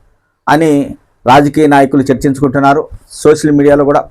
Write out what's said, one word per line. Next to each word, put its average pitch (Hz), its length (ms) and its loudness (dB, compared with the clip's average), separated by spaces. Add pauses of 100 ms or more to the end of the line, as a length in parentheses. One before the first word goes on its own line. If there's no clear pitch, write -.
(520)
అని 160 160 0 (640)
రాజకీయ 147 420 2
నాయకులు 139 360 2
చర్చించుకుంటున్నారు. 139 720 -2 (400)
సోషల్ 151 340 2
మీడియాలో 143 320 2
కూడా 147 120 0 (100)